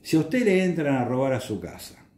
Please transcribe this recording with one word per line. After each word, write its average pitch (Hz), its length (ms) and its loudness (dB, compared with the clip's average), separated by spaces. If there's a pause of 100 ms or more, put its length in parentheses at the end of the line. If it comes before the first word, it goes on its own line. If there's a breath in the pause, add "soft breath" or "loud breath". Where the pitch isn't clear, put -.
Si - 160 0
a 160 40 6
usted 247 220 0
le 185 220 4
entran 156 300 0
a 123 100 0
robar 131 300 0
a 113 60 -2
su 101 200 -6
casa, - 420 -14 (160)